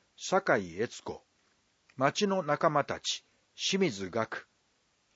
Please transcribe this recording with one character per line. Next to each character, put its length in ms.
酒 440
井 200
悦 240
子。 200
町 320
の 160
仲 260
間 160
た 140
ち、 260
清 260
水 280
岳。 380